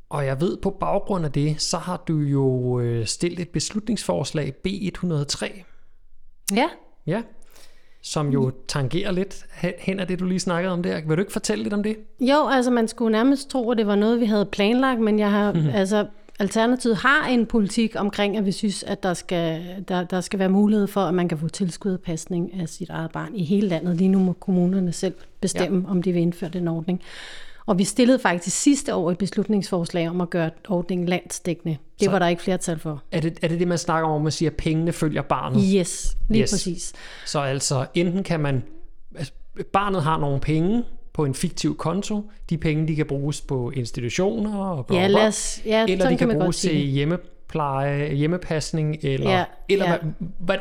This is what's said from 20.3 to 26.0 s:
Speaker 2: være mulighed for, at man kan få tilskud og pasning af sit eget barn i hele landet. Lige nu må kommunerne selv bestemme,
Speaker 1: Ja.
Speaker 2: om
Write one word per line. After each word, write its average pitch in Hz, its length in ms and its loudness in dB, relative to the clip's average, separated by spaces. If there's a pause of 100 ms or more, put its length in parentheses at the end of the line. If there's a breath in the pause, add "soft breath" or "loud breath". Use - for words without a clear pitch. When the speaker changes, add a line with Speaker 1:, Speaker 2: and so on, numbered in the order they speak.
Speaker 2:
være 190 100 4
mulighed 208 380 4
for, 202 140 -2
at 170 140 2
man 185 140 2
kan 165 100 -2
få 160 100 -4
tilskud 190 440 -4
og 180 80 -4
pasning 180 600 -4
af 160 80 -4
sit - 220 -12
eget 160 220 -6
barn 156 220 -8
i 190 100 -2
hele 202 240 2
landet. 175 280 0
Lige 190 120 4
nu 190 100 6
må 185 140 4
kommunerne 180 600 2
selv 185 220 -4 (260)
bestemme, 180 460 0
Speaker 1:
Ja. - 40 -6
Speaker 2:
om 180 120 2